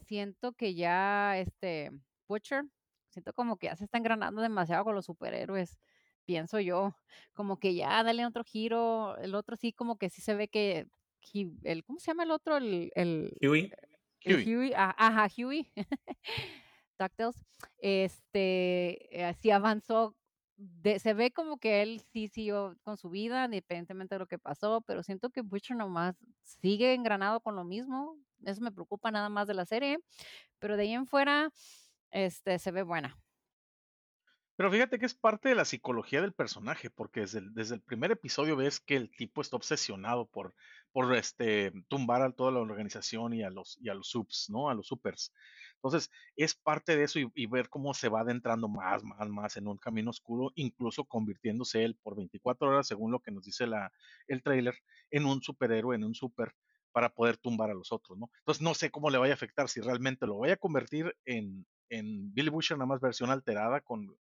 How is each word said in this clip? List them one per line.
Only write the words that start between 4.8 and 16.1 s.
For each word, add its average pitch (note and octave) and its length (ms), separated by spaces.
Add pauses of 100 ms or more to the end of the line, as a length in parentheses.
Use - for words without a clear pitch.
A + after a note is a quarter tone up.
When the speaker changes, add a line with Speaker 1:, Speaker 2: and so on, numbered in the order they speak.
Speaker 1:
con G#3+ 100
los G3 100
superhéroes, F3 760 (460)
pienso E3+ 340
yo, F#3+ 380 (380)
como G3 260
que F#3 160
ya G3 260
dale A#3 240
otro A#3+ 160
giro, A3+ 760
el G3 180
otro G#3 180
sí, A3+ 180
como A#3 240
que F#3 140
sí - 120
se A3 120
ve G#3 140
que, G3+ 400 (440)
Hu-, G3 300
el, E3 220
¿cómo D#4 160
se - 80
llama E4 160
el D#4+ 80
otro? D#4 240
El, G3+ 400
el E3+ 440
Speaker 2:
Huey. D#3 300 (520)
Speaker 1:
el F#3+ 120
Speaker 3:
Huey. A3 220
Speaker 1:
Huey, B3+ 200
ah, F#3+ 220
ajá, A3 300 (100)
Huey. C4+ 380
<laughs> F#4 880 (340)